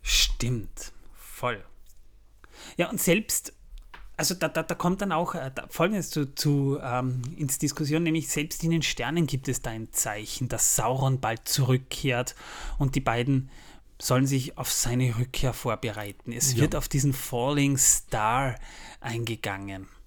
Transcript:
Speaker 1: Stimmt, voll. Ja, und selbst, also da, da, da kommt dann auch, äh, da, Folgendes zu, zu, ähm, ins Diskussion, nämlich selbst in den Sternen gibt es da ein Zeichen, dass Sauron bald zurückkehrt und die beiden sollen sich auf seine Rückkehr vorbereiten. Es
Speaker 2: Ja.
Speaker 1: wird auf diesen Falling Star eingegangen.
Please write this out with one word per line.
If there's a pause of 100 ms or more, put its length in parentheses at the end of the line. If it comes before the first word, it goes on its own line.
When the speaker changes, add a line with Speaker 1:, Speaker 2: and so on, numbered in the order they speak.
Speaker 1:
Stimmt, (220)
voll. (1120)
Ja,
und
selbst, (640)
also
da,
da,
da
kommt
dann
auch,
äh,
da,
Folgendes
zu,
zu,
ähm, (120)
ins
Diskussion,
nämlich
selbst
in
den
Sternen
gibt
es
da
ein
Zeichen,
dass
Sauron
bald
zurückkehrt (420)
und
die
beiden (500)
sollen
sich
auf
seine
Rückkehr
vorbereiten.
Es
Speaker 2:
Ja.
Speaker 1:
wird
auf
diesen
Falling
Star (440)
eingegangen. (200)